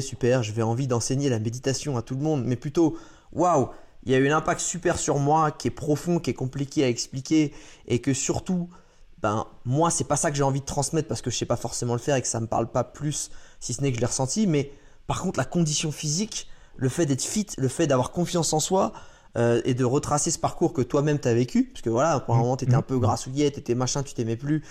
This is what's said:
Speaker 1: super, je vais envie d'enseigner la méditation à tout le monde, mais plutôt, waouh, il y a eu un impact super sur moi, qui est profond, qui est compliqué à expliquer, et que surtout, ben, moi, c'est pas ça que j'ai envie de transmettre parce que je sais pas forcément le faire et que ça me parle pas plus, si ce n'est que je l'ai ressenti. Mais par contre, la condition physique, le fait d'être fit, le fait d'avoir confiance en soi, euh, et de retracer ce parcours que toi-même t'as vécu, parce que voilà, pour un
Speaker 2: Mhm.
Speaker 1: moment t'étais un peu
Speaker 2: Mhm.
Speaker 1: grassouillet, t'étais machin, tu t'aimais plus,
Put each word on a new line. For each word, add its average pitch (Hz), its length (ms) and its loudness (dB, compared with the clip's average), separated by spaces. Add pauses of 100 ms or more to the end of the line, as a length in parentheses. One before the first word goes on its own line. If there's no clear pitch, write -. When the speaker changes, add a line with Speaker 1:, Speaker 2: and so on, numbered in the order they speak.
Speaker 1:
super, 123 420 2
je 107 100 -4
vais 113 100 0
envie 117 240 0
d'enseigner 131 420 0
la 117 120 2
méditation 127 560 -2
à 113 60 -2
tout 131 120 -8
le 135 60 -4
monde, 151 260 0
mais 123 100 0
plutôt, 156 400 2 (360)
waouh, 160 380 4 (340)
il 127 80 0
y - 20 6
a 131 40 6
eu 135 100 4
un 151 80 4
impact 170 240 0
super 170 380 -2
sur 143 200 0
moi, 151 320 4
qui - 180 -4
est 110 40 0
profond, 165 480 0
qui 147 100 -2
est 117 40 -2
compliqué 135 500 -2
à 131 40 4
expliquer, 135 640 0 (360)
et 120 120 2
que 135 140 2
surtout, 175 540 -2 (520)
ben, 107 260 0 (180)
moi, 147 260 2
c'est 135 140 -2
pas 143 120 0
ça 165 140 0
que 143 60 -4
j'ai 143 80 2
envie 135 160 0
de 131 40 -8
transmettre 143 440 -2
parce 120 140 -6
que 127 80 -4
je - 60 -4
sais 117 100 -4
pas 120 100 0
forcément 120 380 -4
le 120 60 0
faire 143 160 0
et 123 60 0
que - 60 -4
ça 117 120 -4
me 113 60 -4
parle 117 240 -2
pas 123 140 0
plus, - 460 -6 (300)
si - 140 -6
ce - 80 -6
n'est 139 80 2
que 120 60 -2
je 107 40 -6
l'ai 120 60 2
ressenti. 139 400 0
Mais 147 260 0 (360)
par 117 140 -4
contre, 180 160 -4
la - 60 0
condition 160 480 0
physique, 156 560 -4 (280)
le 131 120 0
fait 165 180 2
d'être 139 160 0
fit, - 240 -2 (120)
le 131 100 2
fait 165 200 0
d'avoir 127 240 2
confiance 170 400 0
en 156 80 2
soi, 196 320 2 (460)
euh, 117 260 4
et 127 100 0
de 127 100 0
retracer 143 460 0
ce - 80 -2
parcours - 340 0
que 127 100 0
toi-même 147 360 2
t'as 123 160 2
vécu, 127 380 2
parce - 100 -14
que 117 80 0
voilà, 135 300 4
pour - 140 0
un 120 40 6
Speaker 2:
Mhm. 123 40 4
Speaker 1:
moment 123 140 2
t'étais 127 180 2
un - 80 4
peu 131 140 -2
Speaker 2:
Mhm. 123 40 2
Speaker 1:
grassouillet, 131 500 2
t'étais - 240 -2
machin, 127 280 0
tu - 120 -12
t'aimais 117 220 -2
plus, 147 340 -2